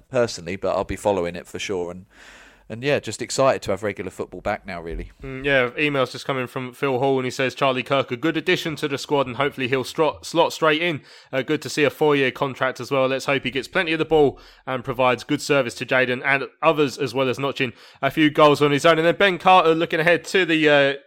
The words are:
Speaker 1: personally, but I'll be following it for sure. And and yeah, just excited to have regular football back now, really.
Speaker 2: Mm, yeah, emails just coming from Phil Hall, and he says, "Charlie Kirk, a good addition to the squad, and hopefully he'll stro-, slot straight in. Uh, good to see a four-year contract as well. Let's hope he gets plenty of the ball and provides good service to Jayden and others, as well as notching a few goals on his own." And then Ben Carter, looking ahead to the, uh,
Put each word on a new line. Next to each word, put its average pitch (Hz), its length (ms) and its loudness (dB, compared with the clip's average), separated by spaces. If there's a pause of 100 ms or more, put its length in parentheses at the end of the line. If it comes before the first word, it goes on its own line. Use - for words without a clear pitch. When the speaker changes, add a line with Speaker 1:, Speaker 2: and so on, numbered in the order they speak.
Speaker 1:
personally, 98 460 -2
but 92 200 -4
I'll 98 80 -2
be 98 120 -8
following 90 400 -2
it 82 100 -14
for - 140 -12
sure. 87 320 -6
And 92 160 -18 (600)
and 113 120 -12
yeah, 135 180 0
just - 220 -8
excited 123 420 0
to 107 80 -4
have 98 120 -4
regular 98 260 -6
football 95 300 -12
back 101 260 -6
now, 87 160 -12
really. 82 300 -10 (100)
Speaker 2:
Mm, 135 220 -12
yeah, 135 280 2
emails 143 400 -2
just - 140 -14
coming 131 220 -4
from 127 240 -10
Phil 131 260 -2
Hall, 135 200 2
and 127 80 -2
he 123 60 -6
says, 127 220 -2
"Charlie 131 300 0
Kirk, 135 260 -2
a 127 60 -6
good 156 220 -2
addition 151 400 -2
to 156 100 -4
the 135 100 -6
squad, 139 300 -2
and 120 80 -10
hopefully 131 320 -2
he'll 127 160 -2
stro-, 147 400 -2
slot 156 300 0
straight 156 280 0
in. 170 200 -2 (300)
Uh, 131 100 -2
good 151 200 -2
to 127 80 -10
see 151 140 -2
a 131 60 4
four-year 139 420 2
contract 131 480 -4
as 113 100 -12
well. 131 180 2
Let's 131 180 -4
hope 139 180 -2
he 127 80 -6
gets 127 160 -4
plenty 180 240 -2
of 160 80 0
the 156 60 -2
ball 147 340 4 (260)
and 131 180 -6
provides 123 420 0
good 147 160 -2
service 135 340 0
to 127 100 -8
Jayden 127 380 0
and 135 220 0 (160)
others, 147 360 2
as 117 160 -4
well 131 140 0
as 117 100 -2
notching 131 360 -4 (280)
a 139 80 0
few 151 200 4
goals 147 320 6
on 147 100 4
his 143 140 2
own." 165 120 6
And 160 80 2
then 170 120 4
Ben 190 200 2
Carter, 175 380 6
looking 165 240 0
ahead 160 260 2
to 185 200 0
the, 156 240 2
uh, 139 240 4 (140)